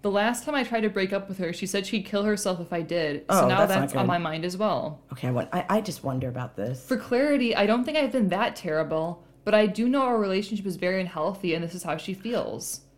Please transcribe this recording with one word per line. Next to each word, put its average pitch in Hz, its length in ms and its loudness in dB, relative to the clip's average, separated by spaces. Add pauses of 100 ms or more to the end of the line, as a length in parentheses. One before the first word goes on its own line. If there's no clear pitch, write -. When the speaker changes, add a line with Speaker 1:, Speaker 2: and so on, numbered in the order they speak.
Speaker 1:
The 202 80 0
last 214 320 0
time 302 100 -4
I 269 100 0
tried 226 180 -2
to 214 100 2
break 190 200 0
up 196 160 -4
with 190 120 -8
her, 175 120 -2
she 185 140 -6
said 190 220 -2
she'd 202 180 -2
kill 202 160 0
herself 202 380 0
if 170 120 -8
I 170 120 -2
did. 156 480 -2
So 180 140 8
Speaker 2:
Oh, - 20 6
Speaker 1:
now 185 100 6
Speaker 2:
that's 208 160 6
not 190 60 4
Speaker 1:
that's - 160 -2
on 190 80 2
Speaker 2:
good. 185 40 4
Speaker 1:
my 175 120 2
mind 160 260 -2
as 180 100 -2
well. 170 460 -2 (100)
Speaker 2:
Okay, 127 180 -6
I - 20 0
want, 123 200 -2
I, 180 160 -2
I 214 140 2
just 185 220 -8
wonder 131 260 -2
about 123 260 -8
this. 120 300 -6
Speaker 1:
For 262 120 0
clarity, 254 580 2
I 202 100 4
don't 240 180 2
think 311 140 0
I've 269 140 2
been 226 180 2
that 196 260 0
terrible, 160 680 -2 (200)
but 208 120 4
I 214 100 8
do 220 240 0
know 269 140 4
our 240 160 2
relationship 196 480 -2
is 175 80 -4
very 185 260 0
unhealthy 175 540 -2
and 170 80 -2
this 170 100 -8
is 180 80 -10
how 160 160 -4
she 185 160 -8
feels. - 680 -6 (160)